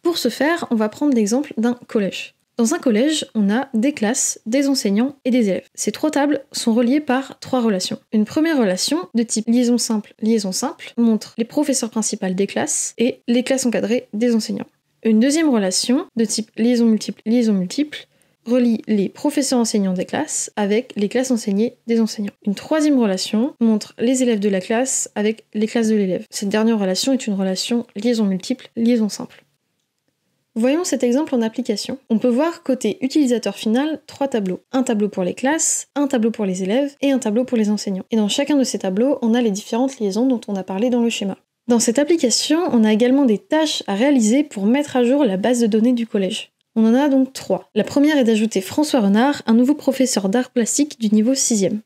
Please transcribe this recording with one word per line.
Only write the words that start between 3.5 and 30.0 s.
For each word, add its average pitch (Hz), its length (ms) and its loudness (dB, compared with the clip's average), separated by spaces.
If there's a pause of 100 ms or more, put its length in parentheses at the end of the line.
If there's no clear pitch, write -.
a 254 240 -2
des 240 180 2
classes, - 540 -4
des 277 220 0
enseignants 254 560 0
et 262 80 0
des 233 160 2
élèves. - 260 -4
Ces - 160 -2
trois 302 220 -2
tables 285 400 0
sont - 200 -2
reliées 247 280 2
par 269 400 -4
trois 254 200 -2
relations. 214 380 -2 (140)
Une 214 120 2
première 320 320 0
relation, 254 580 0
de 233 100 2
type 220 240 -4
liaison 240 300 2
simple, 220 440 -4
liaison 214 300 0
simple, - 440 -8
montre 226 420 0
les 233 60 0
professeurs 254 460 -2
principaux 214 380 -4
des 185 180 0
classes - 520 -4
et 240 280 0
les 240 160 2
classes 262 240 -2
encadrées 214 460 -2
des 233 200 0
enseignants. 214 360 -4 (340)
Une 220 160 4
deuxième 285 320 2
relation, 240 640 0
de 226 100 0
type - 320 -6
liaison 233 300 2
multiple, 220 400 0
liaison 220 280 2
multiple, 190 520 -4 (400)
relie 240 400 2
les 202 220 0
professeurs 285 500 -2
enseignants 208 340 0
des 180 120 -4
classes - 520 -6
avec 208 400 -2
les 208 120 -2
classes 254 220 -2
enseignées 220 460 -2 (100)
des 233 140 2
enseignants. 214 320 -4 (140)
Une 202 80 -2
troisième 302 460 0
relation 214 600 -2
montre 220 380 0
les 254 240 0
élèves 233 180 0
de 208 80 0
la 190 120 0
classe 233 540 -4
avec 214 300 -2 (100)
les 214 120 0
classes 226 220 0
de 220 80 2
l'élève. 196 340 -2
Cette - 180 -6
dernière 220 300 2
relation 190 340 0
est 262 140 -2
une 208 80 -2
relation 190 520 -2 (100)
liaison 220 280 0
multiple, 190 520 -4
liaison 233 320 2
simple. - 360 -12 (1120)